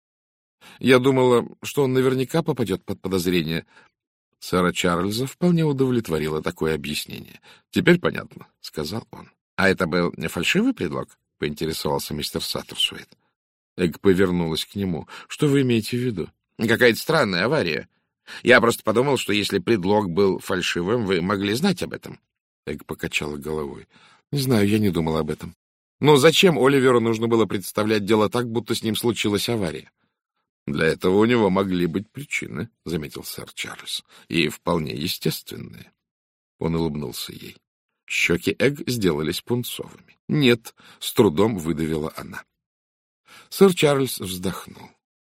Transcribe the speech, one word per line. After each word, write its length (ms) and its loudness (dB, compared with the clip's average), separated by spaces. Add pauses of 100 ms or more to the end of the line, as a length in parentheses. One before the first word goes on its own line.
(800)
Я 200 6
думала, 500 4 (140)
что 220 -2
он 100 0
наверняка 480 0
попадёт 420 -4
под 160 -8
подозрение». 640 -2 (760)
Сэра 320 0
Чарльза 540 -2
вполне 380 0
удовлетворило 800 -2
такое 320 -2
объяснение. 640 -8 (300)
«Теперь 300 4
понятно», — 480 -6 (120)
сказал 500 -8
он. 200 -18 (260)
«А 120 4
это 180 2
был 300 0
не 120 -6
фальшивый 440 0
предлог?» — 460 -6 (200)
поинтересовался 760 -4
мистер 280 -6
Саттерсуэйт. 640 -6 (680)
Эг 240 -2
повернулась 640 2
к 100 -18
нему. 320 -6 (220)
«Что 180 -2
вы 140 2
имеете 380 0
в 20 -4
виду?» 280 -6 (300)
«Какая-то 400 6
странная 460 0
авария. 420 -2 (560)
Я 180 8
просто 220 2
подумал, 360 0
что 140 -4
если 260 0
предлог 500 2
был 300 2
фальшивым, 640 -2
вы 160 0
могли 320 -2
знать 300 0
об 100 -8
этом». 260 -14 (480)
Эг 200 -10
покачала 500 -6
головой. 520 -8 (440)
«Не 60 -2
знаю, 280 2
я 120 2
не 120 2
думала 300 0
об 100 -4
этом». 240 -10 (460)
«Но 160 8
зачем 420 6
Оливеру 420 6
нужно 280 0
было 160 4
представлять 640 -2
дело 240 4
так, 200 -2
будто 240 -4
с 80 -6
ним 140 -2
случилась 540 -2
авария?» 400 -4 (760)
«Для 200 0
этого 300 0
у 80 4
него 260 4
могли 360 0
быть 240 -4
причины», — 600 -10 (140)
заметил 400 -8
сэр 280 -14
Чарльз, — 520 -12 (240)
«и 200 0
вполне 460 -4
естественные». 1000 -8 (640)
Он 180 -2
улыбнулся 560 -4
ей. 240 -18 (500)
Щёки 520 0
Эг 300 0
сделались 520 0
пунцовыми. 800 -8 (100)
«Нет», — 460 2 (260)
с 120 -8
трудом 460 4
выдавила 580 -4
она. 280 -16 (1040)
Сэр 260 6
Чарльз 460 2
вздохнул. 720 -10 (400)